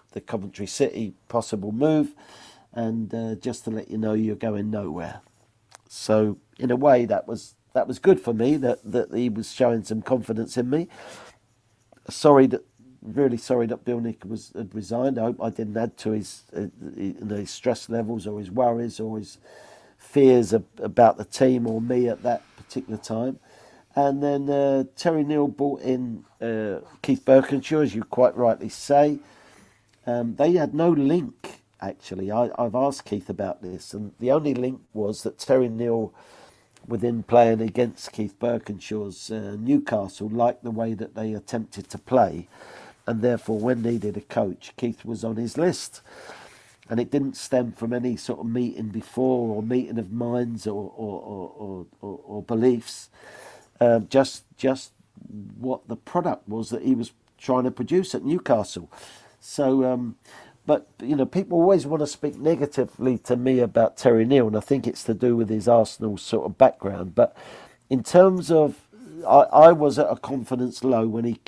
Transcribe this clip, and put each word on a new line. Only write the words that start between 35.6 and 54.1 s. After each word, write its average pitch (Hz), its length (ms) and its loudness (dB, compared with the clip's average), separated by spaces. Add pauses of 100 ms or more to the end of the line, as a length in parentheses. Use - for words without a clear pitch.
Neill, 113 460 -2 (720)
within 117 380 -2
playing 117 360 6
against 113 520 -4
Keith 104 260 -8
Birkinshaw's, 107 920 -6
uh, 104 260 -10
Newcastle, 110 680 0
liked 120 340 0
the 120 80 -8
way 113 240 -4
that 107 220 -12
they 110 180 -6
attempted 107 560 -8
to 104 80 -14
play, 90 480 2 (580)
and 117 160 -4
therefore, 113 380 0
when 117 240 0
needed 107 340 -4
a 104 40 -8
coach, 104 560 -6
Keith 117 280 -6
was 110 200 -8
on 113 100 -4
his 117 240 -6
list. - 440 -2 (840)
And 113 120 -2
it 117 100 -4
didn't 135 260 -2
stem 123 360 -2
from 117 200 -6
any 123 240 -2
sort 113 220 -8
of 110 80 -10
meeting 113 440 -4
before 120 640 -2
or 107 40 -4
meeting 117 380 -2
of 98 140 -8
minds 117 560 -4
or, 104 280 -8
or, 104 240 -8
or, 95 360 -12
or, 98 300 -12 (140)
or, 101 240 -12
or 104 200 -10
beliefs. 117 640 0 (720)
Um, 117 280 4
just, - 360 0 (120)